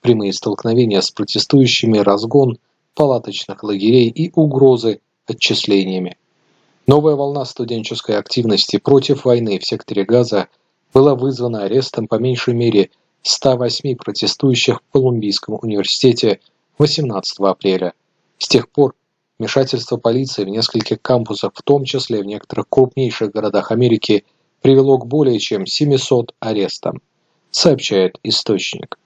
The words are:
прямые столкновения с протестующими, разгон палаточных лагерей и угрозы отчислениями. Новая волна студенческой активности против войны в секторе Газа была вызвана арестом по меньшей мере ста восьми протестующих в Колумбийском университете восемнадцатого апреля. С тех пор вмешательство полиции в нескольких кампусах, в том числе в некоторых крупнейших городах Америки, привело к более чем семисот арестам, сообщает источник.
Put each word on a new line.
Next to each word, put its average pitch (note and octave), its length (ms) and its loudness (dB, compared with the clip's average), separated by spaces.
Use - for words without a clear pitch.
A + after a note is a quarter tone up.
прямые G#2+ 320 0
столкновения A2+ 680 0
с - 120 -4
протестующими, A2+ 840 2
разгон A2+ 600 2
палаточных A#2 680 -2
лагерей A2 460 2
и D#3+ 260 -4
угрозы C3 680 2
отчислениями. F#2+ 920 -2
Новая D3 260 4
волна C#3+ 300 -4
студенческой A2+ 760 -6
активности G#2+ 600 0
против C#3 460 2
войны A#2 360 0
в - 40 -14
секторе G2 400 -4
Газа A2+ 440 0
была C#3 220 6
вызвана B2 480 -4
арестом A2+ 460 -2
по A2+ 80 -2
меньшей B2 380 -2
мере A2 360 2
ста - 320 0
восьми B2 400 -4
протестующих A#2 840 -2
в - 120 -20
Колумбийском A2 680 -2
университете A2 800 0
восемнадцатого A2+ 720 -2
апреля. F#2 420 -2
С - 100 -8
тех A2+ 200 0
пор C#3 260 0
вмешательство B2+ 580 -4
полиции A#2+ 480 -2
в F#2+ 40 -6
нескольких G#2+ 520 -4
кампусах, A2 540 -2
в - 80 -20
том C#3 220 2
числе B2+ 380 -4
в G2 40 -8
некоторых - 420 -8
крупнейших B2+ 640 0
городах G#2 400 -4
Америки, A2+ 540 2
привело C3+ 360 6
к A#2+ 80 -6
более C3 320 0
чем G2+ 280 -4
семисот C3+ 760 0
арестам, G#2 600 -4
сообщает G#2 760 0
источник. - 800 -4